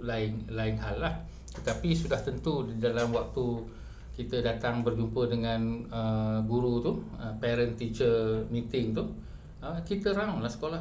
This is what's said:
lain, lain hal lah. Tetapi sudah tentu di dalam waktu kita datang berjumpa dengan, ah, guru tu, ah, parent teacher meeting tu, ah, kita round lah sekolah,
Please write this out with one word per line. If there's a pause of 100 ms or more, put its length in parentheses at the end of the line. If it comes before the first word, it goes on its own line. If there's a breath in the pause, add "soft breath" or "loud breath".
lain,
lain
hal
lah. (400 loud breath)
Tetapi
sudah
tentu
di
dalam
waktu (480 loud breath)
kita
datang
berjumpa
dengan,
ah,
guru
tu, (260)
ah,
parent
teacher
meeting
tu, (600 loud breath)
ah,
kita
round
lah
sekolah,